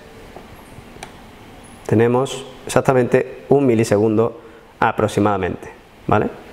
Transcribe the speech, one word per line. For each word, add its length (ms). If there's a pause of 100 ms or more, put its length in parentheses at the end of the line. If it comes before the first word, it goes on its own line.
(1900)
tenemos 580 (220)
exactamente 800
un 160
milisegundo 800 (360)
aproximadamente, 920 (360)
¿vale? 220 (240)